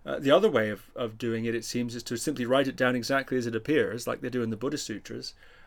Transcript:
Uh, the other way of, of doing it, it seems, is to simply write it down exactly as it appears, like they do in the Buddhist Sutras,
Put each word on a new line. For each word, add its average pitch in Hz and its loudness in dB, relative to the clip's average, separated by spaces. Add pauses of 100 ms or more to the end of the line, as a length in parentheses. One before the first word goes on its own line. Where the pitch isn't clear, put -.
Uh, 139 -4
the 139 4
other 202 8
way 110 2
of, 104 -10
of 110 -6
doing 113 -2
it, 117 0
it 110 -4
seems, 120 -4
is 117 -8
to 123 -4
simply 127 -2
write 131 4
it 131 -4
down 127 4
exactly 131 0
as 120 0
it 113 -4
appears, 117 0
like 120 -4
they 131 -4
do 120 -2
in 113 -2
the 110 -2
Buddhist 139 -4
Sutras, 117 -8 (340)